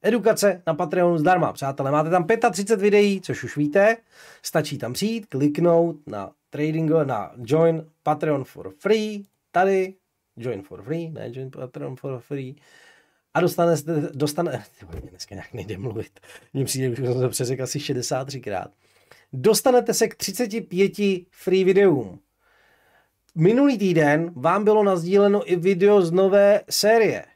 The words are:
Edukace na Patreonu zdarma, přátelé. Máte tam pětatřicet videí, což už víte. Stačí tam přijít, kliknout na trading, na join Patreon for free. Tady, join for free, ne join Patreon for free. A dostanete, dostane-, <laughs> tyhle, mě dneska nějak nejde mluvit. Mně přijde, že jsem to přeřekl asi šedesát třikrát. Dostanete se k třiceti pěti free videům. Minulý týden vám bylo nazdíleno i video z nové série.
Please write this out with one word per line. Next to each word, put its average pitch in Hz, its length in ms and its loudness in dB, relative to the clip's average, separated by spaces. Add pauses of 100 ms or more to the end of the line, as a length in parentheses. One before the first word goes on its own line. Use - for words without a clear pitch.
Edukace 202 640 2
na 165 60 0
Patreonu 175 440 2
zdarma, 156 360 2
přátelé. 135 380 -4
Máte 156 180 2
tam 175 140 2
pětatřicet 208 580 0
videí, 202 400 4
což - 220 -8
už 123 140 -10
víte. 196 400 2 (440)
Stačí 151 360 -4
tam 123 160 -8
přijít, 220 320 -4
kliknout 165 800 0
na 101 240 -10 (180)
trading, 156 420 -2 (120)
na 110 280 -6 (120)
join 156 420 2 (180)
Patreon 151 400 -2
for - 340 -16
free. 214 480 -2 (260)
Tady, 190 420 0 (440)
join 120 240 -8
for - 220 -18
free, 160 260 -8
ne 113 240 -12
join 131 180 -12
Patreon 135 440 -14
for 131 240 -10
free. 135 360 -12 (800)
A 160 80 0
dostanete, 165 720 0
dostane-, 143 580 -4
<laughs> - 80 -20
tyhle, 85 220 -16
mě - 80 -18
dneska - 260 -18
nějak - 180 -16
nejde 101 240 -10
mluvit. 107 420 -10 (340)
Mně 135 120 -2
přijde, 131 300 -4
že 127 180 -2
jsem 127 80 -2
to 127 80 0
přeřekl 127 340 -4
asi 131 160 -6
šedesát 131 460 -6
třikrát. 104 460 -10 (600)
Dostanete 208 600 2
se 226 140 0
k - 80 -8
třiceti 208 460 -6
pěti 190 680 -2
free 190 340 0
videům. 175 560 2 (1160)
Minulý 233 420 4
týden 165 580 2
vám 165 280 0
bylo 214 200 4
nazdíleno 196 680 2
i 180 40 2
video 190 460 4
z 165 100 0
nové 202 580 4
série. 202 560 2 (100)